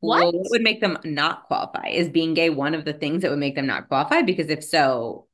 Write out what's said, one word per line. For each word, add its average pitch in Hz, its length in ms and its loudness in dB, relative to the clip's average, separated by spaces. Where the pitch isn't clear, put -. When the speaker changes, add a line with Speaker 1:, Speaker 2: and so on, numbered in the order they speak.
Speaker 1:
What? 220 200 2
Speaker 2:
"Well, 175 120 4
what 185 180 -2
would 233 120 2
make 220 180 0
them 185 240 0
not 151 400 -2
qualify? - 440 -4
Is 170 200 0
being 160 260 0
gay 165 160 4
one 147 240 -2
of 151 100 -6
the 151 100 -4
things 156 280 -2
that 151 80 0
would 143 80 -2
make 139 160 -2
them 135 120 -4
not 107 220 -4
qualify? 208 340 2
Because 180 260 -2
if 151 160 -4
so, 131 680 0